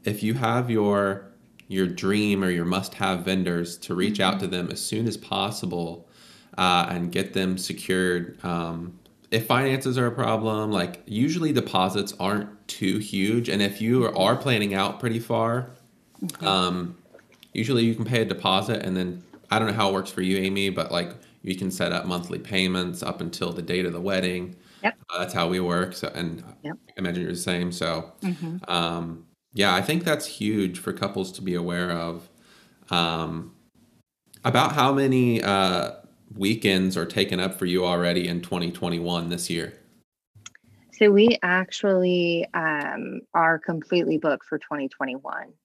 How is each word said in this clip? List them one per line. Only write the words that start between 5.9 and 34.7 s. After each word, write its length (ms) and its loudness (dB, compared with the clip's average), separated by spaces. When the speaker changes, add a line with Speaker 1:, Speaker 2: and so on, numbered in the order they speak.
Speaker 1:
uh, 320 4
and 240 -4
get 180 -2
them 260 0
secured. 840 -2
Um, 560 -6
if 160 0
finances 500 2
are 100 2
a 40 0
problem, 580 0
like, 360 -2
usually 480 0
deposits 680 0
aren't 300 -2
too 300 -2
huge. 500 0
And 140 0
if 180 0
you 340 4
are 220 4
planning 380 0
out 260 0
pretty 200 -2
far, 520 0
Speaker 3:
Mm-hmm. 240 -8
Speaker 1:
um, 520 0
usually 320 2
you 100 4
can 100 -4
pay 160 2
a 40 2
deposit, 600 0
and 120 -2
then, 260 -4
I 100 4
don't 100 2
know 40 0
how 160 4
it 40 2
works 180 -2
for 100 -4
you, 160 2
Amy, 320 0
but, 220 -2
like, 240 -2
you 140 -4
can 160 -4
set 220 -2
up 120 -2
monthly 320 -4
payments 640 0
up 200 -6
until 320 -4
the 80 -6
date 240 -2
of 80 -4
the 80 -6
wedding. 540 -2
Speaker 3:
Yep. 140 -4
Speaker 1:
Uh, 100 -6
that's 140 -4
how 140 0
we 140 0
work. 320 0
So, 200 -6
and 300 -6
Speaker 3:
Yep. 100 -8
Speaker 1:
I 80 -20
imagine 260 -2
you're 80 -4
the 60 -6
same. 340 -2
So, 400 -4
Speaker 3:
Mm-hmm. 360 -4
Speaker 1:
um, 560 -2
yeah, 200 4
I 80 4
think 220 0
that's 220 0
huge 540 -2
for 120 -6
couples 420 -4
to 80 -14
be 140 -2
aware 360 -2
of. 380 -6
Um, 640 -2
about 300 4